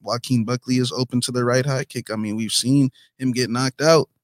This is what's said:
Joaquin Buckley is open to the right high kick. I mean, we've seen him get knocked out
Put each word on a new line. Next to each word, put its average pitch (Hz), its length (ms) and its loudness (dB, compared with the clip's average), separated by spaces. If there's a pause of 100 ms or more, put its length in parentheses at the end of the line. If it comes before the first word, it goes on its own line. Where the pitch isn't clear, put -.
Joaquin 117 440 -2
Buckley 123 340 -2
is 127 120 0
open 127 320 -2
to 131 100 -6
the 123 120 -2
right 127 220 0
high 135 180 -2
kick. - 260 -10
I 110 60 -4
mean, 107 180 -4
we've 110 160 -4
seen 131 400 2 (280)
him 131 140 -2
get 120 180 -2
knocked 127 320 -2
out 160 260 6 (160)